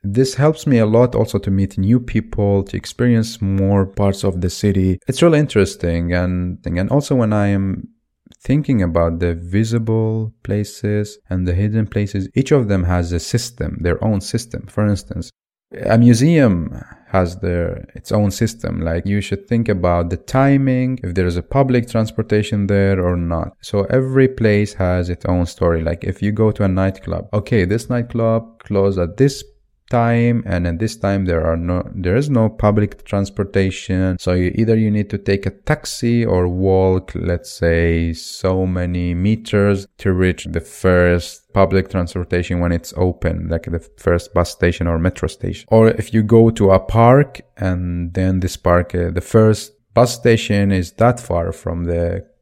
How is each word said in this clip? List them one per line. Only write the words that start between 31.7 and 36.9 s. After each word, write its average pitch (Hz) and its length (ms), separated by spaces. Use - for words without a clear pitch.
there 90 220
is 147 140
no 113 180
public 104 560
transportation. 95 1160
So - 120
you, 90 240
either 113 220
you 110 120
need 104 200
to 104 80
take 98 280
a 117 40
taxi 120 760
or 90 220
walk, 95 680